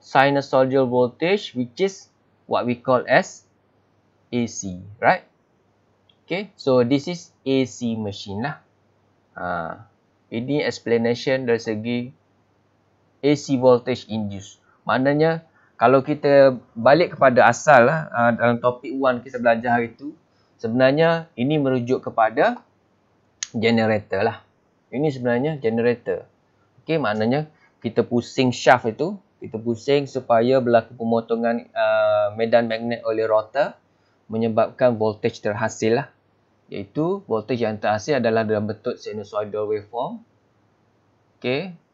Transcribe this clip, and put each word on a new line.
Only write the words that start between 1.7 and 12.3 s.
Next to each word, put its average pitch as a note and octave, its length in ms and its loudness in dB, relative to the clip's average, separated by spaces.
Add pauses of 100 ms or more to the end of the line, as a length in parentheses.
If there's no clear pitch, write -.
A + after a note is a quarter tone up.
is F#3+ 280 -4 (400)
what G#2 160 -2
we A#2+ 160 -4
call B2+ 240 0
as - 400 0 (880)
A A#2+ 160 -2
C, F#2 320 -10 (240)
right? F3 240 0 (960)
Okey, F#3+ 320 -8
so B2+ 320 2
this C#3 220 0
is F3 340 -12
A C3+ 240 0
C A2+ 320 -8
machine G#2 460 -8
lah. D3+ 180 -10 (720)
Ha, F2+ 100 -12 (880)
ini C3 320 -4
explanation A#2+ 800 -2
dari A#2 160 0
segi A2+ 400 -4 (1300)